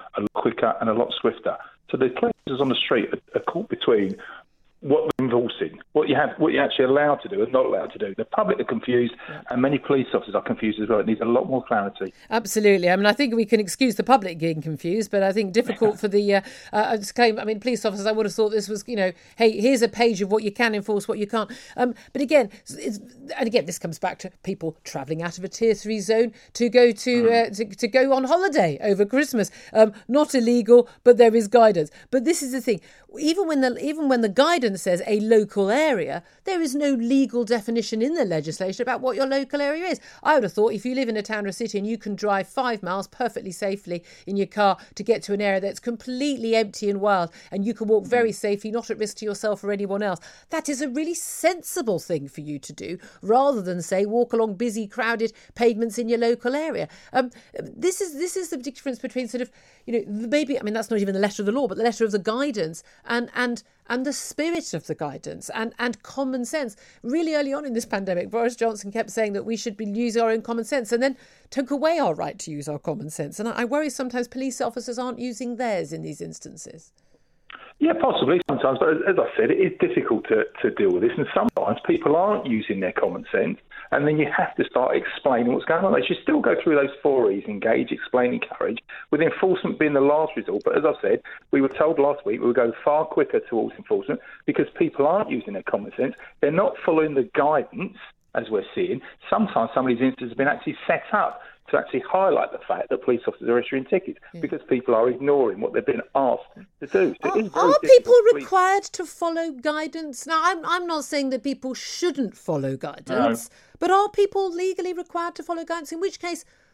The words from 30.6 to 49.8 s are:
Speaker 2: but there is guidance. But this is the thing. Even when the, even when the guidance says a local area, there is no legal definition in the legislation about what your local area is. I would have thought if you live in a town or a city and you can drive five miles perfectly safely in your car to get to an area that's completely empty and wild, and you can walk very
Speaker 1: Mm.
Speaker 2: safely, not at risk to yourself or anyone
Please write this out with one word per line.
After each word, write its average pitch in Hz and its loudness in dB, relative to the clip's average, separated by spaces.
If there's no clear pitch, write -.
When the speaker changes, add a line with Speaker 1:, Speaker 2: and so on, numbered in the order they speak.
Speaker 2:
but 240 8
there 226 8
is 226 4
guidance. 208 6
But 247 2
this 330 2
is 262 -6
the 262 -4
thing. 214 0
Even 330 0
when 302 0
the, 254 2
even 302 -2
when 247 4
the 220 2
guidance 269 2
says 180 0
a 208 0
local 208 4
area, 208 0
there 370 -2
is 277 -2
no 285 2
legal 240 2
definition 226 -2
in 277 0
the 339 0
legislation 175 -4
about 233 -4
what 247 -2
your 269 0
local 269 -2
area 294 -2
is. 339 -4
I 302 4
would 262 4
have 180 -4
thought 214 2
if 208 -6
you 254 -4
live 262 -2
in 214 -4
a 208 -4
town 208 -6
or 196 -4
a - -4
city 214 -6
and 196 -4
you 226 -4
can 208 -8
drive 196 -2
five 240 -4
miles 190 -6
perfectly 226 -6
safely 190 -6
in 196 -4
your 196 0
car 196 2
to - -10
get 202 0
to 202 -6
an 202 -2
area 196 0
that's 196 -6
completely 240 -4
empty 214 -2
and 202 -2
wild, 190 2
and 196 -4
you 226 -2
can 220 -4
walk 214 4
very 240 2
Speaker 1:
Mm. - -8
Speaker 2:
safely, 208 -4
not 226 -6
at 220 -6
risk 214 -6
to - -10
yourself 202 -4
or 208 -4
anyone 202 -4